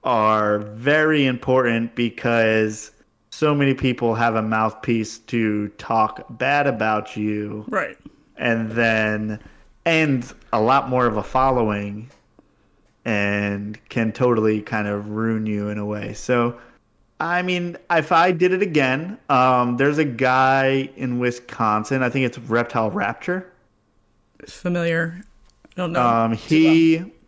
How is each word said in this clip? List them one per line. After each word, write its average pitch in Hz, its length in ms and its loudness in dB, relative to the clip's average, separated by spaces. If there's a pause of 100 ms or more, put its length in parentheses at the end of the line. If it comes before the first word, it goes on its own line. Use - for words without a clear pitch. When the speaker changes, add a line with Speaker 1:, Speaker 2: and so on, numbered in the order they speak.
Speaker 1:
are 107 560 2
very 143 680 0
important 123 680 0
because 113 960 0 (400)
so 151 240 0
many 139 180 2
people 123 440 0
have 117 180 2
a 110 80 0
mouthpiece 110 760 -2
to 107 480 -2 (100)
talk - 480 -2 (120)
bad 143 280 0
about 110 500 -2
you. 107 520 -4
Speaker 2:
Right. - 280 -4 (400)
Speaker 1:
And 113 360 -2
then, 107 680 0 (480)
and 151 440 0 (220)
a 117 80 2
lot 127 300 2
more 127 160 2
of 107 100 0
a 104 60 -4
following 113 880 0 (960)
and 104 720 -2 (120)
can 113 220 -2
totally 110 500 2
kind 107 260 -4
of 104 220 -4
ruin 110 360 -2
you 104 220 -4
in 104 100 -6
a 104 60 -6
way. 104 300 -8
So, 120 440 -2 (640)
I 175 220 -2
mean, 180 340 -4 (140)
if 160 220 2
I 175 200 6
did 180 200 2
it 185 100 0
again, 156 560 0 (100)
um, 127 480 4
there's 147 220 2
a 160 60 2
guy 135 920 2
in 123 220 -4
Wisconsin, 120 840 -2
I 123 60 2
think 131 180 0
it's 117 120 -6
Reptile 117 520 0
Rapture. 180 600 -4 (960)
Speaker 2:
Familiar. 170 720 -4 (560)
I 185 40 -8
don't 175 120 -4
know 143 140 0
Speaker 1:
Um, 117 300 2
Speaker 2:
too - 0 -
Speaker 1:
he, 160 640 4
Speaker 2:
well. 180 120 -10 (180)